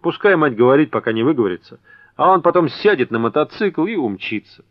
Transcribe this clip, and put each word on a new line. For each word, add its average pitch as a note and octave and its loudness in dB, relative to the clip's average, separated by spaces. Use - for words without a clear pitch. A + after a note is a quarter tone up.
Пускай F#3 0
мать D3+ 0
говорит, C3 2
пока A2+ -4
не A2+ -2
выговорится, A#2 -4
а E3 2
он F#3 2
потом E3+ 2
сядет D3 0
на A2+ -4
мотоцикл D3+ -2
и A3 -6
умчится. A2 -8